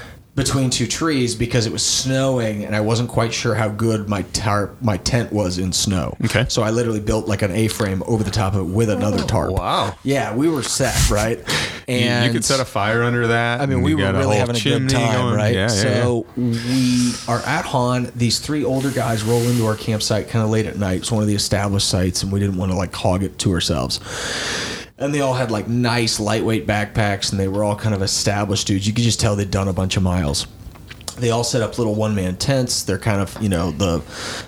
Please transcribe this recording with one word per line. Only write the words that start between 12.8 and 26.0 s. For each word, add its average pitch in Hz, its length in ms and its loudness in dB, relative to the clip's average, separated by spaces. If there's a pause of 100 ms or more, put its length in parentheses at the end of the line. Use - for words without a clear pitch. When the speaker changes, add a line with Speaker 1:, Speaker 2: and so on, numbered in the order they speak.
Speaker 2:
under 120 260 0
that, 117 340 0
Speaker 1:
I - 20 0
mean, 135 120 0
Speaker 2:
and - 60 2
Speaker 1:
we 95 100 2
Speaker 2:
you 104 40 2
Speaker 1:
were 98 60 2
Speaker 2:
got 95 120 2
a 95 40 2
Speaker 1:
really 104 180 2
Speaker 2:
whole 101 100 2
Speaker 1:
having 120 100 -2
a - 20 0
good 107 40 -2
Speaker 2:
chimney 135 300 2
Speaker 1:
time, 117 300 2
Speaker 2:
going. 120 140 0
Speaker 1:
right? 107 180 2
Speaker 2:
Yeah, 92 80 2
yeah, 107 60 2
Speaker 1:
So 117 580 0 (100)
Speaker 2:
yeah. 120 60 -2 (240)
Speaker 1:
we 123 460 2 (160)
are 117 180 0
at 156 180 -2
Hahn. 123 500 0
These 120 260 2
three 151 220 -2
older 131 280 0
guys 117 340 0
roll 117 160 2
into 120 240 2
our 107 100 2
campsite 107 540 0
kinda 113 200 2
late 110 180 2
at - 100 -8
night. 95 220 0
It's - 120 -6
one 107 120 2
of 104 60 2
the 104 60 2
established 98 540 0
sites, 92 340 0
and 98 80 -2
we 98 100 0
didn't 98 180 0
wanna, 92 180 0
like, 92 180 -2
hog 98 280 0
it 92 160 -4
to 104 160 2
ourselves. 73 460 -2 (960)
And 143 160 -2
they 143 80 0
all 131 100 2
had, 123 180 0
like, 104 160 -2
nice 117 540 2